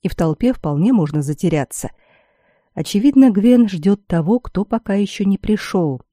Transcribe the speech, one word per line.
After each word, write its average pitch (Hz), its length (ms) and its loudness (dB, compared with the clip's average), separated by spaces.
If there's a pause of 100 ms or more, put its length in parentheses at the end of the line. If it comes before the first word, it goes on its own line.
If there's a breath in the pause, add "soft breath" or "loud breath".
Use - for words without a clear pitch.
и 180 60 -6
в - 60 -6
толпе 170 380 -2
вполне 160 400 -2
можно 151 300 0
затеряться. 147 680 -4 (840)
Очевидно, 262 560 4
Гвен 226 360 4
ждёт 190 400 -2
того, 180 340 0
кто - 260 -6
пока 226 260 -4
ещё 202 320 -2
не 196 140 0
пришёл 170 640 -2 (100)